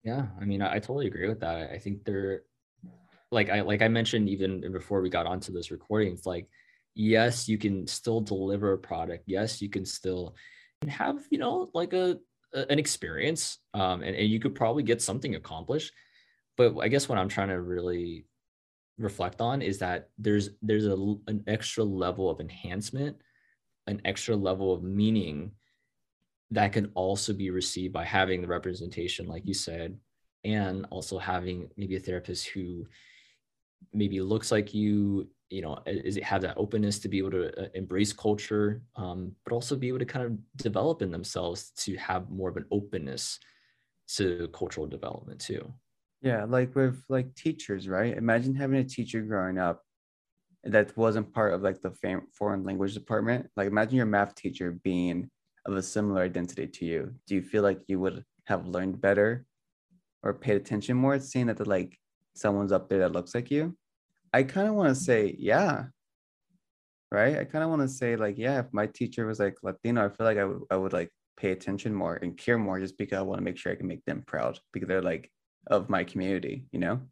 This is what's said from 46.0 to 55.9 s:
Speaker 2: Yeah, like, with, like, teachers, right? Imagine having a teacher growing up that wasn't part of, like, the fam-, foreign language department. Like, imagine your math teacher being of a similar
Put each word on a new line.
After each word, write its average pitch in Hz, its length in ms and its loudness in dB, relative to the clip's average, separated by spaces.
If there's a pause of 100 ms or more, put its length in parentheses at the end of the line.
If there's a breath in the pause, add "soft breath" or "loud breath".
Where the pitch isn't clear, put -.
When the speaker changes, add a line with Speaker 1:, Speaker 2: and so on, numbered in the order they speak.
Speaker 2:
Yeah, 117 220 0
like, 127 300 2
with, 131 340 2
like, 131 260 0
teachers, 98 540 -4
right? 98 280 2
Imagine 117 380 2
having 135 240 2
a 131 60 4
teacher 113 380 -4
growing 95 360 0
up 87 240 0 (840)
that 107 320 4
wasn't 113 380 2
part 107 200 4
of, 92 80 -2
like, 95 200 0
the 92 100 -6
fam-, 92 400 -4
foreign 101 320 -2
language 98 300 -2
department. 110 640 0
Like, 101 120 2
imagine 110 280 2
your 123 100 4
math 101 280 2
teacher 90 380 -6
being 87 580 0 (360)
of 98 100 -2
a 92 60 0
similar 101 400 0